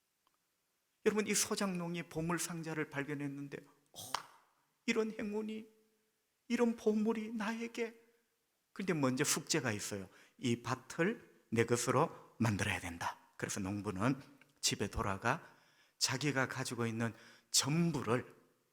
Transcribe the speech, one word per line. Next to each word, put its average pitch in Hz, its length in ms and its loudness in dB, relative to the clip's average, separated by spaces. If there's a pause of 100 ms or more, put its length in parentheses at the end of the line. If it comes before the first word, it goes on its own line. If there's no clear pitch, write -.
(1040)
여러분, 208 220 2
이 208 80 0
소장농이 175 720 -2
보물 165 340 0
상자를 156 500 -4
발견했는데, 143 720 -4 (340)
"어, - 60 -16 (880)
이런 220 320 2
행운이, 220 500 -6 (800)
이런 233 280 2
보물이 220 580 0
나에게." 226 600 -4 (760)
근데 165 220 0
먼저 135 280 4
숙제가 143 500 2
있어요. 98 360 -4 (300)
"이 120 240 2
밭을 - 880 -2
내 113 160 6
것으로 127 720 2
만들어야 98 420 0
된다." 85 380 -6 (180)
그래서 - 240 -6
농부는 101 600 0 (400)
집에 110 280 0
돌아가 110 580 -2 (520)
자기가 135 500 0
가지고 127 380 -2
있는 113 280 -2 (360)
전부를, 139 720 2 (480)